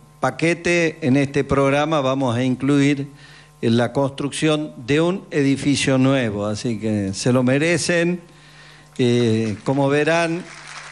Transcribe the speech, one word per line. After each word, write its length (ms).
paquete, 840
en 140
este 280
programa, 560
vamos 360
a 60
incluir 680
la 320
construcción 800
de 140
un 300
edificio 680
nuevo. 480
Así 320
que 360
se 180
lo 100
merecen. 800
Eh, 680
como 240
verán, 560